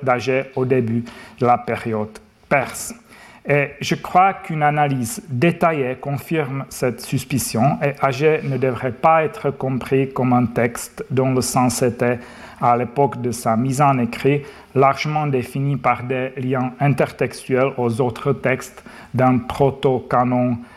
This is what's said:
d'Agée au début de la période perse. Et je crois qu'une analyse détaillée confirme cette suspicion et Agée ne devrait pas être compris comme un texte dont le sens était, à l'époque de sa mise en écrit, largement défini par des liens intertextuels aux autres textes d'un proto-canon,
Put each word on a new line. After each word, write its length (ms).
d'Agée 440
au 80
début 400
de 40
la 120
période 600
perse. 480
Et 200
je 160
crois 380
qu'une 280
analyse 680
détaillée 640
confirme 720
cette 320
suspicion 840
et 200
Agée 420
ne 140
devrait 340
pas 320
être 280
compris 580
comme 240
un 140
texte 600
dont 220
le 80
sens 420
était, 380
à 160
l'époque 460
de 100
sa 240
mise 260
en 180
écrit, 420
largement 520
défini 500
par 260
des 320
liens 460
intertextuels 960
aux 240
autres 320
textes 500
d'un 240
proto-canon, 1200